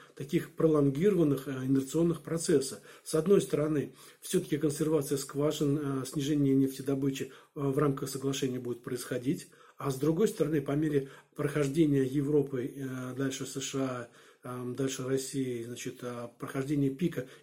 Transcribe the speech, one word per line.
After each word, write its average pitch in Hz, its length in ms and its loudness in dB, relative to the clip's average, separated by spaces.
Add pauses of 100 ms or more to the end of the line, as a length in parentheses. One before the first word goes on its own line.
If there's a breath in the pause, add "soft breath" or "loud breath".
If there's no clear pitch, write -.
(160 loud breath)
таких - 400 -2
пролонгированных, 151 920 4
а, 131 160 -6
инерционных 147 600 2
процесса. 160 580 0 (220 loud breath)
С - 100 -6
одной 165 300 6
стороны, 147 500 0 (280 loud breath)
всё-таки - 360 0
консервация 147 640 0
скважин, 147 600 0 (220)
а, - 40 -6
снижение 143 500 2
нефтедобычи, 135 760 0 (220 loud breath)
а, 139 160 -2
в 135 80 0
рамках 139 320 2
соглашения 135 500 -4
будет 120 220 -8
происходить, 123 680 -4 (280 loud breath)
а 143 140 -2
с 127 60 -6
другой 160 300 2
стороны, 156 320 0
по 135 120 -2
мере 147 380 0 (260 loud breath)
прохождения 143 680 2
Европы, 135 680 0 (160)
а, 127 240 -8
дальше 135 320 -4
С 135 160 -8
Ш 139 180 -6
А, 127 280 -4 (360 loud breath)
а, 127 200 -8 (100)
дальше 135 300 -2
России, 131 600 -2
значит, 120 400 -10
а, 120 360 -8
прохождения 139 500 -2
пика 151 380 -2 (160 loud breath)